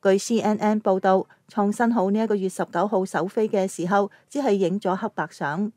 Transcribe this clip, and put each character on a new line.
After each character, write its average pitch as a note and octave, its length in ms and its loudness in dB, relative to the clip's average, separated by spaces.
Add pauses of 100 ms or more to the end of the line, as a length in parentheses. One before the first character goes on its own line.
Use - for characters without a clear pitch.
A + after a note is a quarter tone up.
據 G3 140 4
C A3 240 0
N G#3+ 180 0
N G#3+ 220 0
報 F#3+ 180 2
道， F#3+ 280 2 (240)
創 G3+ 200 0
新 A#3 220 0
號 G3 180 0
呢 G#3 80 0
一 A3+ 80 0
個 G#3+ 80 0
月 F#3+ 140 -2
十 F3+ 240 -4
九 F3+ 160 0
號 F#3+ 160 0
首 E3 220 -2
飛 A3 220 -2
嘅 F#3+ 200 0
時 F3 180 -6
候， G3 240 2 (200)
只 C#4+ 80 -6
係 C4+ 140 0
影 G3 280 0
咗 F#3 160 -2
黑 G#3+ 180 -6
白 D3+ 160 -6
相。 F3 460 -4